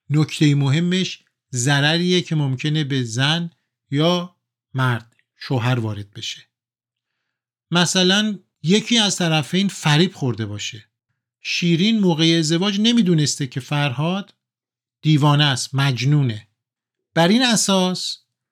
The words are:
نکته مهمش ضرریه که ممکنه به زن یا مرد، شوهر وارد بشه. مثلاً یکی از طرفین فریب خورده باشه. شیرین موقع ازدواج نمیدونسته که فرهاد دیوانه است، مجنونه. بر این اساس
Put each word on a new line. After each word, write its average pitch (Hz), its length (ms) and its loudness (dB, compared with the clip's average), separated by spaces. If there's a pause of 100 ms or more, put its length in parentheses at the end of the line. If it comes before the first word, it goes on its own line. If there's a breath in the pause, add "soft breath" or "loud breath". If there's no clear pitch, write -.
(100)
نکته 147 440 2
مهمش 170 680 0 (300)
ضرریه 147 680 0
که 165 140 -4
ممکنه 151 500 -2
به 135 180 -2
زن 139 480 -2 (400)
یا 175 460 0 (380)
مرد، 127 420 -2 (200)
شوهر 123 420 -2
وارد 104 320 -6
بشه. - 320 -14 (1300)
مثلاً 185 680 0 (240)
یکی 214 360 2
از 208 180 0
طرفین 175 520 0
فریب 156 460 2
خورده 113 320 -4
باشه. 104 380 -12 (560)
شیرین 180 600 0
موقع 165 380 2
ازدواج 170 420 0
نمیدونسته 180 680 2
که 123 140 -10
فرهاد 147 760 -4 (680)
دیوانه 147 420 4
است، 135 300 -2
مجنونه. 131 760 0 (680)
بر 165 140 4
این 233 140 4
اساس 190 760 0 (340)